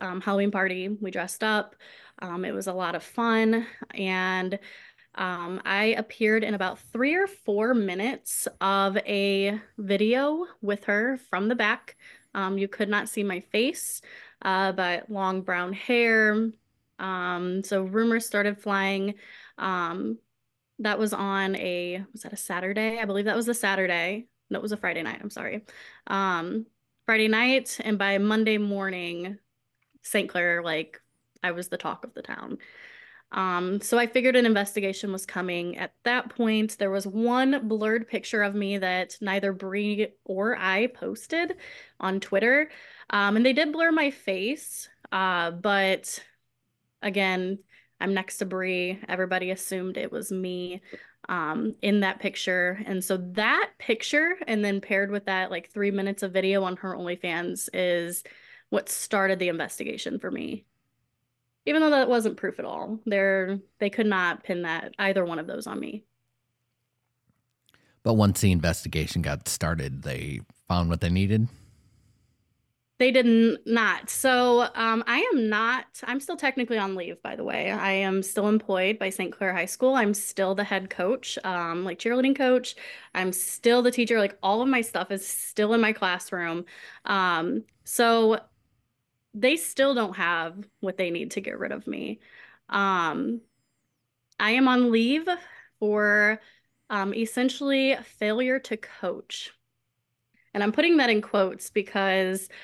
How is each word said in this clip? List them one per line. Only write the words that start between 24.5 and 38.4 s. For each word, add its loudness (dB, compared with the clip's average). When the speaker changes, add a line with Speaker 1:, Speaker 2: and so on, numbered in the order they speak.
Speaker 1:
it -8
was -6
a -4
Friday -4
night. -8
I'm -10
sorry. -8
Um, -2
Friday 4
night. 2
And 0
by 2
Monday 2
morning, -4
Saint 0
Clair, 0
like, -4
I 0
was -6
the -4
talk -8
of -16
the -12
town. -10
Um, -2
so 0
I 4
figured 4
an 6
investigation 0
was -8
coming. -6
At -10
that 0
point, 0
there 0
was -2
one 2
blurred 0
picture -2